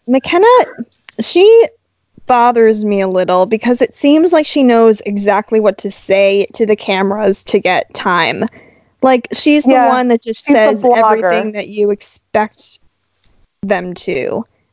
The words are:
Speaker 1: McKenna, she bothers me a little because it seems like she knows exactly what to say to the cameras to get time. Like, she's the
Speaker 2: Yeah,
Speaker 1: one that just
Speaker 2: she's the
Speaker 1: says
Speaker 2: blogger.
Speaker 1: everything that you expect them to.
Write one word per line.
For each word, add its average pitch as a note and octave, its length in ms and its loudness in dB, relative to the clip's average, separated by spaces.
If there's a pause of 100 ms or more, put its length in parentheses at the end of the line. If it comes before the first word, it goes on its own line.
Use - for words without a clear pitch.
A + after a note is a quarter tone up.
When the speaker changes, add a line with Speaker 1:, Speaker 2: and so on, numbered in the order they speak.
Speaker 1:
McKenna, D#4+ 400 0 (720)
she G#4+ 480 4 (600)
bothers A#3 580 2
me G3+ 160 -2
a F#3+ 60 -2
little F#3 400 0
because A#3 340 -2
it - 140 -6
seems D#4 380 2
like D#4 120 2
she D4 180 -2
knows A3+ 380 4
exactly G3+ 580 -2
what G#3 200 0
to G3 120 -8
say G3 640 0
to A3+ 120 -2
the G#3 100 2
cameras G3 720 -4
to G3+ 140 -4
get F3+ 360 -4
time. F3 500 -2 (560)
Like, B3+ 320 0
she's D4 300 0
the B3+ 80 2
Speaker 2:
Yeah, B3 180 2
Speaker 1:
one B3 200 0
that A#3 120 0
just - 240 -12
Speaker 2:
she's C#4+ 80 2
the - 0 -
Speaker 1:
says G#3+ 300 2
Speaker 2:
blogger. A3 400 2
Speaker 1:
everything F#3 300 -2
that G3+ 160 -8
you G#3 220 -2
expect - 880 -8 (840)
them F3+ 320 -4
to. - 500 -6 (280)